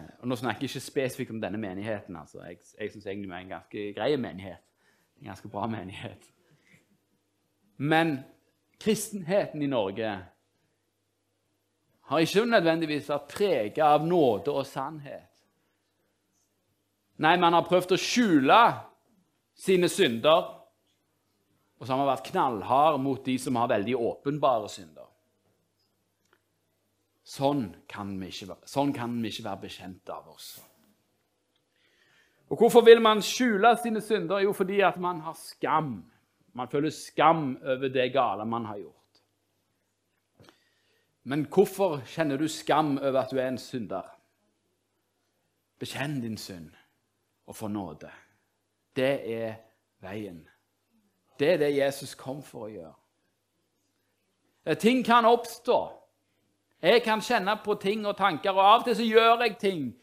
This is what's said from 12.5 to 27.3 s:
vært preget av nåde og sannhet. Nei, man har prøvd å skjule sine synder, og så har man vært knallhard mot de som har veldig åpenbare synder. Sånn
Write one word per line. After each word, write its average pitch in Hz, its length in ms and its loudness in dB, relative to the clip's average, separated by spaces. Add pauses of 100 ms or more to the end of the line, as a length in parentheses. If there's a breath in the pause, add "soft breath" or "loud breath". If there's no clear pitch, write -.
vært 143 200 -4
preget 147 540 -2
av 151 220 4
nåde 143 480 2
og 135 120 -4
sannhet. 143 680 -12 (1800)
Nei, 160 240 4
man 170 160 4
har 165 80 4
prøvd 180 320 2
å - 40 -6
skjule 180 600 4 (960)
sine 180 320 2
synder, 151 640 2 (1200)
og - 80 -18
så 123 80 -4
har 131 80 2
man 139 100 2
vært - 200 -4
knallhard 135 680 2
mot 135 240 -2
de 127 160 -2
som 131 160 -2
har 120 160 0
veldig 113 240 0
åpenbare 123 760 -2
synder. 76 360 -20 (2250)
Sånn 139 420 -2 (220)